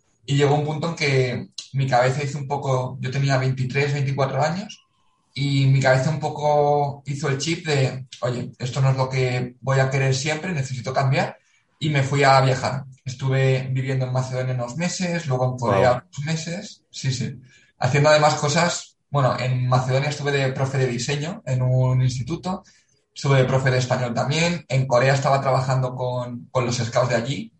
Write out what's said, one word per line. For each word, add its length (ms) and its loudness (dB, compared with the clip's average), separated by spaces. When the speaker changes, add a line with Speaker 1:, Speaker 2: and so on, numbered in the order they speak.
Speaker 1:
y 100 0
llegó 180 4
un 100 2
punto 260 -4
en 40 -8
que 540 0
mi 160 0
cabeza 340 2
hizo 160 -6
un 100 -8
poco, 520 -4
yo 100 -6
tenía 280 0
veintitrés, 540 0
veinticuatro 500 0
años 440 -6
y 320 2
mi 140 6
cabeza 300 4
un 100 -4
poco 880 0
hizo 220 -4
el 100 0
chip 280 -4
de, 400 0
"Oye, 380 -4
esto 220 -6
no 100 4
es 60 2
lo 120 0
que 520 -2
voy 200 0
a 100 2
querer 240 2
siempre, 380 -4
necesito 400 -6
cambiar", 440 0
y 100 0
me 140 2
fui 180 0
a 180 8
viajar. 440 0
Estuve 680 0
viviendo 340 -2
en 60 -6
Macedonia 420 -2
unos 220 -6
meses, 500 -2
luego 240 0
en 80 -6
Corea 340 4
Speaker 2:
Wow. 80 0
Speaker 1:
unos 80 -8
meses, 640 -8
sí, 220 -4
sí. 260 -6
Haciendo 320 2
además 260 6
cosas, 600 -2
bueno, 280 2
en 300 0
Macedonia 400 2
estuve 240 -2
de 200 0
profe 260 -2
de 80 2
diseño 600 -4
en 160 -2
un 400 2
instituto, 600 -2
estuve 240 2
de 60 4
profe 280 2
de 60 2
español 360 -2
también, 540 -2
en 180 0
Corea 280 4
estaba 260 2
trabajando 560 0
con, 540 -6
con 140 0
los 120 -2
scouts 340 0
de 60 0
allí, 440 -4